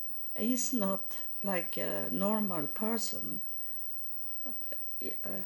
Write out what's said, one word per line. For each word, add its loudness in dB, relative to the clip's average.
is 4
not 4
like 2
a 0
normal 2
person. 0
Uh, -4